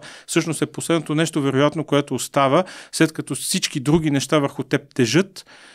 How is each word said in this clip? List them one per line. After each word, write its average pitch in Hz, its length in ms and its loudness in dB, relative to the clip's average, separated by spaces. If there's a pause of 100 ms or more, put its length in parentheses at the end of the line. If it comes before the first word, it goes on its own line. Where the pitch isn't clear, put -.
(260)
всъщност 160 360 -2
е 147 40 2
последното 156 480 -4
нещо, 156 280 0
вероятно, 143 420 0
което 143 300 0
остава, 139 500 2 (280)
след 160 200 2
като 147 220 -8
всички - 460 -4
други 151 300 2
неща 143 280 0
върху 139 240 -2
теб - 320 -4
тежат, 131 520 2 (280)